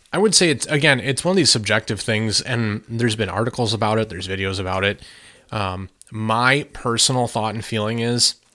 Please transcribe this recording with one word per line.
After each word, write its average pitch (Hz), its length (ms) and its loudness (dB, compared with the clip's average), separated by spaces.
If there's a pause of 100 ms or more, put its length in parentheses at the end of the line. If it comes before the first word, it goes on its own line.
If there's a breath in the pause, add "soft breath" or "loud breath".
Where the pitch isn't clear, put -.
(140)
I 151 60 0
would 202 160 4
say 175 160 4
it's, 127 160 -2
again, 143 320 4
it's 131 260 -2
one 175 60 0
of 196 60 2
these 151 120 4
subjective 107 500 0
things, 107 420 0
and 117 460 -2
there's 117 280 0
been 107 140 -2
articles 113 440 -2
about 110 240 0
it, 110 120 0
there's 92 180 -10
videos 95 320 -2
about 95 240 -2
it. 101 180 0 (500 loud breath)
Um, 95 380 -4 (220)
my 120 640 2
personal 120 540 0
thought 110 280 -4
and 110 100 -8
feeling 113 340 -4
is, 120 360 0 (200)